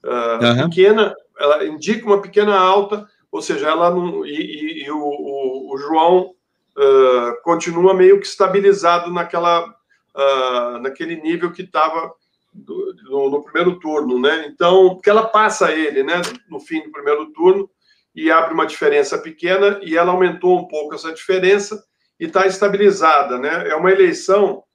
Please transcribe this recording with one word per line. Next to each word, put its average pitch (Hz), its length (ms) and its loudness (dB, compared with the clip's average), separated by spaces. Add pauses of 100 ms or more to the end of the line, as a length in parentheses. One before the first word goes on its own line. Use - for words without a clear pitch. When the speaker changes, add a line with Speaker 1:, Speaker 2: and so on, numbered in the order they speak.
Speaker 1:
Ah, 117 380 -4
Speaker 2:
Aham. 120 280 2
Speaker 1:
pequena, 196 440 4 (260)
ela 151 260 2
indica 170 400 -6
uma 202 160 2
pequena 208 340 -2
alta, 202 520 0 (240)
ou - 100 -10
seja, 151 260 -4
ela 170 220 0
não, 175 360 -4
e, 147 60 -12
e, 151 540 -10
e 143 60 -10
o, 151 60 -6
o, 135 760 -8
o 135 40 -8
João, 160 540 0 (460)
ah, 131 560 4 (100)
continua 170 500 0
meio 185 260 6
que - 80 -10
estabilizado 180 840 2
naquela, 170 520 -2 (480)
ah, 127 680 -2
naquele 160 400 -8
nível 170 300 -4
que 180 120 -14
tava 160 480 -4 (420)
do, - 420 -12 (140)
no, 139 200 -2
no 143 140 -2
primeiro 175 360 -2
turno, 131 400 -4
né? 156 280 0
Então, 180 480 4
porque - 140 0
ela 220 160 4
passa 202 460 0
ele, 143 320 -2
né, 170 180 -2 (280)
no 143 100 -12
fim 156 240 -8
do - 80 -18
primeiro 147 420 -2
turno 180 360 2 (460)
e 156 160 -2
abre 165 220 2
uma 160 120 0
diferença 147 520 0
pequena 190 680 0
e 160 140 -2
ela 175 160 2
aumentou 180 440 2
um 175 120 -8
pouco 151 260 -10
essa 160 180 -12
diferença 196 680 -2 (340)
e 165 120 -8
tá 190 180 0
estabilizada, 180 880 2
né? 151 300 -6
É 156 80 -2
uma 180 160 0
eleição 190 720 2 (120)